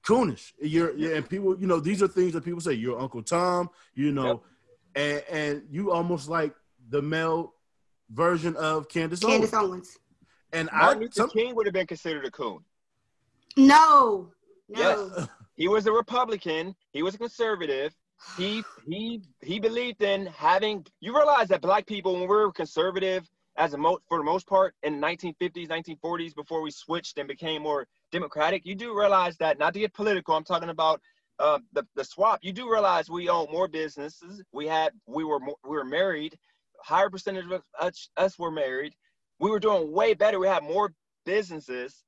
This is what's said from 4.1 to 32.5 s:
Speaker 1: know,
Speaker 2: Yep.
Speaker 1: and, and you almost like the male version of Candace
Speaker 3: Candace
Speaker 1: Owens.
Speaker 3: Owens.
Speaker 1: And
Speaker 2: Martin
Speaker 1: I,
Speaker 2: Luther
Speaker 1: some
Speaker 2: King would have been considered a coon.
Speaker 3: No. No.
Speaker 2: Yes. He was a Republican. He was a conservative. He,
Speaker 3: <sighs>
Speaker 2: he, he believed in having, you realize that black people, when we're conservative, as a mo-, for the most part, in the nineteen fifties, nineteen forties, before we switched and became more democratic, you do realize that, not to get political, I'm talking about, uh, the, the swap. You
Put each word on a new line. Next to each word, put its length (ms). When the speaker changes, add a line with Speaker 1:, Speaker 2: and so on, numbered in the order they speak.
Speaker 1:
know, 300
Speaker 2:
Yep. 340
Speaker 1:
and, 80
and 320
you 220
almost 380
like 260
the 140
male 500
version 460
of 340
Candace 300
Speaker 3:
Candace 340
Speaker 1:
Owens. 160
Speaker 3:
Owens. 280
Speaker 1:
And 220
Speaker 2:
Martin 240
Speaker 1:
I, 40
Speaker 2:
Luther 120
Speaker 1:
some 160
Speaker 2:
King 240
would 140
have 60
been 120
considered 400
a 60
coon. 300
Speaker 3:
No. 760
No. 460
Speaker 2:
Yes. 120
He 120
was 200
a 40
Republican. 840
He 100
was 140
a 20
conservative. 800
He, 260
Speaker 3:
<sighs> 120
Speaker 2:
he, 340
he 180
believed 440
in 240
having, 580
you 160
realize 340
that 120
black 240
people, 280
when 140
we're 240
conservative, 760
as 160
a 40
mo-, 300
for 120
the 40
most 220
part, 380
in 100
the 60
nineteen 400
fifties, 280
nineteen 300
forties, 380
before 260
we 80
switched 480
and 100
became 360
more 240
democratic, 560
you 80
do 200
realize 420
that, 200
not 160
to 60
get 160
political, 400
I'm 80
talking 260
about, 320
uh, 180
the, 100
the 80
swap. 400
You 100